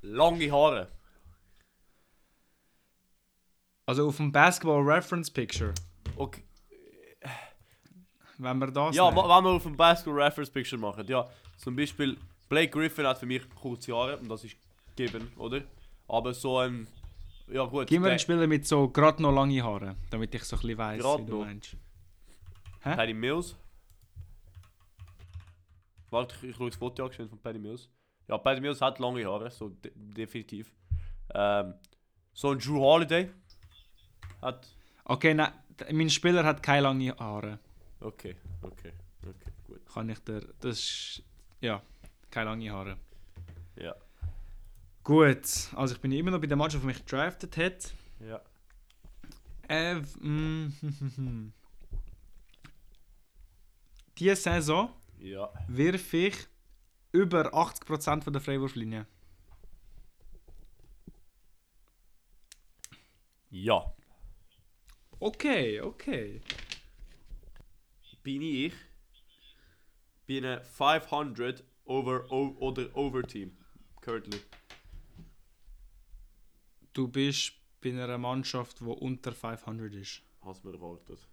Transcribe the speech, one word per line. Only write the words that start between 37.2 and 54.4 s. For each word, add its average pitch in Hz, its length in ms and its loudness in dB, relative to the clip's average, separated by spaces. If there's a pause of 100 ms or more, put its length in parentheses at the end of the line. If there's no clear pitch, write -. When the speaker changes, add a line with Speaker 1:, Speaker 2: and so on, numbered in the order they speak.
Speaker 1:
Okay, 104 380 -12 (260)
okay, - 300 -14 (300)
okay, - 300 -14 (140)
gut. - 140 -18 (120)
Speaker 2:
Kann 110 180 -4
ich 107 100 -8
dir, 107 260 -8 (140)
das 120 180 -4
ist, - 440 -6 (380)
ja, 107 220 -4 (480)
keine 110 200 -2
lange 110 200 -6
Haare. 95 280 -8 (800)
Speaker 1:
Ja. - 180 -10 (1080)
Speaker 2:
Gut, 147 720 6
also 127 200 -2
ich - 60 -14
bin 135 120 -2
immer 160 180 0
noch 180 100 0
bei 156 60 -4
der 143 100 2
Mannschaft, 147 260 0
die 135 60 -2
mich 123 100 -4
gedraftet 165 580 -4
hat. 180 380 -2 (260)
Speaker 1:
Ja. 110 200 -12 (1300)
Speaker 2:
Äh, 165 340 0
w-, - 260 -10
mm, 156 440 -2 (100)
<laughs> 131 720 -6 (2750)
Diese 190 180 4
Saison 175 540 2 (280)